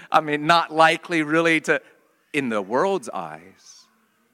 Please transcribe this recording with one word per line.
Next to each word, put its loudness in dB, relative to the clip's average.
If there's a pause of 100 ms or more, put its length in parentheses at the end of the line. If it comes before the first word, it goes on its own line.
I 2
mean, -4
not 2
likely 2
really 2
to, -2 (520)
in -2
the -2
world's -2
eyes. -14 (640)